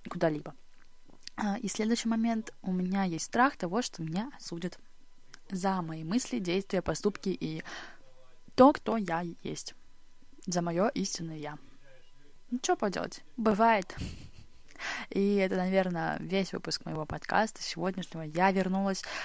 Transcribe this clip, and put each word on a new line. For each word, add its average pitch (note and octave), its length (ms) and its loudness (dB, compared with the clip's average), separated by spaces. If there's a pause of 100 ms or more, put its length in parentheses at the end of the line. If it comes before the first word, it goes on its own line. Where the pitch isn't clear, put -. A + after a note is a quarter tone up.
куда-либо. D#3+ 440 0 (840)
А, G#3 220 0
и G3+ 100 -4
следующий A3 400 0
момент. A3+ 540 0
У F#3 100 -2
меня F#3 320 2
есть E3 220 -2
страх B3+ 320 4
того, F#3 240 0
что - 200 -6
меня F3 360 -2
осудят E3+ 420 -8 (720)
за F#3+ 300 2
мои D#3+ 220 -4
мысли, A3+ 360 0
действия, F3+ 420 0
поступки - 480 0
и D#3+ 340 -4 (920)
то, C4+ 160 12
кто A3+ 260 0
я F3 280 0 (180)
есть. - 300 -6 (720)
За F3 160 2
мое F3 280 4
истинное E3+ 480 -2
я. D3 200 -8 (960)
Ну, B3 80 0
че F4+ 160 4
поделать? - 480 -2 (140)
Бывает. A3 580 6 (1120)
И G3+ 260 4
это, F#3+ 200 4
наверное, F#3 640 2
весь F3+ 340 0
выпуск - 320 -4
моего D#3 200 -2
подкаста F#3 560 0
сегодняшнего. F3 600 -4
Я E3+ 300 4
вернулась. F#3+ 520 2 (220)